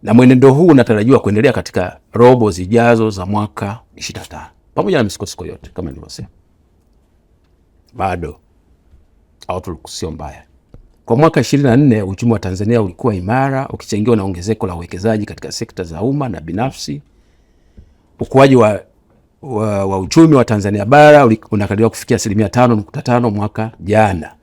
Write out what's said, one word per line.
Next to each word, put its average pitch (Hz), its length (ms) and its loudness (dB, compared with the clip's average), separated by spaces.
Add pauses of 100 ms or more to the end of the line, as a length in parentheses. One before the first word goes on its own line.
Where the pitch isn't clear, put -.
Na 104 120 -2
mwenendo 127 380 6
huu 156 140 4
unatarajiwa 120 540 4
kuendelea 110 320 0
katika - 480 -6 (120)
robo 117 380 4
zijazo 110 600 0
za 95 160 -10
mwaka 104 540 -6 (160)
ishirini - 260 -14
na - 60 -20
tano, - 220 -18 (240)
pamoja 175 240 -2
na 120 60 0
misukosuko - 420 -10
yote 78 280 -18
kama 85 160 -12
nilivyosema. - 380 -18 (1700)
Bado 90 460 -8 (1080)
outlook 90 400 -12
sio - 220 -12
mbaya. 76 340 -16 (600)
Kwa 117 120 -2
mwaka 160 240 2
ishirini 139 280 0
na 117 80 4
nne, 127 260 4
uchumi 95 300 -2
wa 107 60 -2
Tanzania 104 440 -2
ulikuwa 104 320 -4
imara, 131 540 -4
ukichangiwa - 480 -2
na 101 80 -2
ongezeko 95 420 -6
la 90 80 -8
uwekezaji 101 520 -6
katika - 260 -16
sekta - 320 -10
za 82 180 -10
umma 139 260 -4
na 95 120 -10
binafsi. 120 640 -8 (1160)
Ukuaji 131 360 4
wa, 107 260 2 (600)
wa, 104 440 -4
wa 95 120 -4
uchumi 156 360 4
wa 123 100 4
Tanzania 101 400 -2
bara 147 420 8
uli-, 110 140 2 (100)
unakadiriwa 104 400 0
kufikia - 260 -4
asilimia 104 320 -2
tano 123 280 2
nukta 107 260 -8
tano 120 280 0
mwaka 104 500 -6
jana. 95 600 0